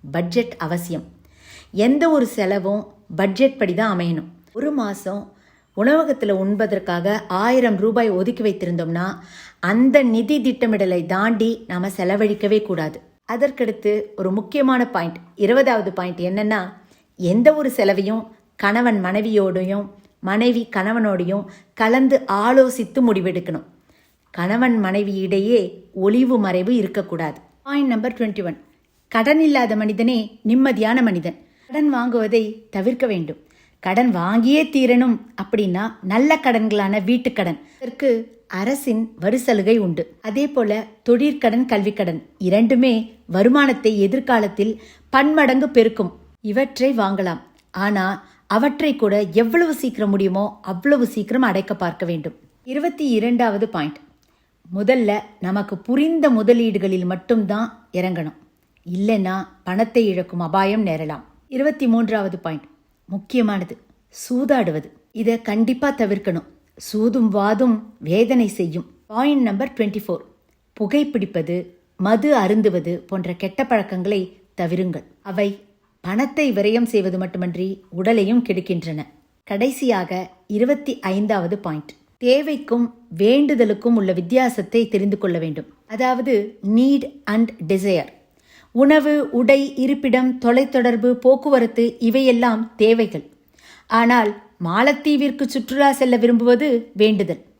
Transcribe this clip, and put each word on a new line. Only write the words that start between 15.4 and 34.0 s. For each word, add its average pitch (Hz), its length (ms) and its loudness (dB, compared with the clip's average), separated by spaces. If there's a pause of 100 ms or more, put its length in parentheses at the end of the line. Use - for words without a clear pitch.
பாயிண்ட் 180 300 -6
என்னன்னா, 208 380 -2 (580)
எந்த 190 340 4
ஒரு 294 180 0
செலவையும் 202 540 0 (340)
கணவன் 220 420 2
மனைவியோடையும் 196 840 -2 (380)
மனைவி 220 460 0
கணவனோடையும் 196 800 -2 (260)
கலந்து 262 440 2 (200)
ஆலோசித்து 254 640 2
முடிவெடுக்கணும். 180 680 0 (680)
கணவன் 226 460 0
மனைவி 202 400 0
இடையே 196 400 2 (380)
ஒளிவு 240 420 2
மறைவு 185 360 0
இருக்கக்கூடாது. 175 600 -4 (240)
பாயிண்ட் 277 320 -2
நம்பர் 233 240 -4
ட்வென்டி 208 260 -4
ஒன், 165 140 -8 (540)
கடன் 285 300 2
இல்லாத 254 340 2
மனிதனே 226 440 0 (240)
நிம்மதியான 240 580 2
மனிதன். 175 360 -2 (320)
கடன் 302 200 0
வாங்குவதை 233 520 0 (280)
தவிர்க்க 247 380 -2
வேண்டும். 175 340 -4 (420)
கடன் 220 280 2